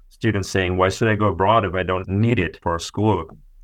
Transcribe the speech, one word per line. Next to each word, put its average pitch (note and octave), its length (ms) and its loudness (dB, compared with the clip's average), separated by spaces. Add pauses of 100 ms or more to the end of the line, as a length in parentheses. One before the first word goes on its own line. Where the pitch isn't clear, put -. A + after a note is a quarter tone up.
students G#2 400 -2
saying, F#2 280 0
"Why F#2 120 4
should A2+ 200 0
I G#2+ 60 2
go G#2 120 2
abroad G2+ 380 2
if F2 100 -4
I F#2 80 0
don't F#2 240 -4
need G#2+ 320 2
it - 240 -4
for E2+ 160 -2
school?" G2 480 -2 (360)